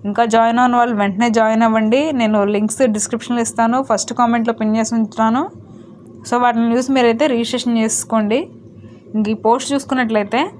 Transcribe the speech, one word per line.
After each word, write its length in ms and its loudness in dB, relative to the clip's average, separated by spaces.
ఇంకా 200 0
జాయిన్ 320 2
అవ్వని 180 2
వాళ్ళు 200 2
వెంటనే 340 0
జాయిన్ 340 2
అవ్వండి. 480 2
నేను 320 2
లింక్స్ 440 0
డిస్క్రిప్షన్లో 540 -2
ఇస్తాను, 400 0
ఫస్ట్ 320 -2
కామెంట్లో 400 0
పిన్ 240 -2
చేసి 180 -2
ఉంచుతాను. 540 0
So 120 0
వాటిని 340 2
చూసి 160 -2
మీరైతే 360 2
రిజిస్ట్రేషన్ 500 -2
చేసుకోండి. 720 -2
ఇంక 140 0
ఈ 40 -2
పోస్ట్ 400 0
చూసుకున్నట్లయితే 880 -2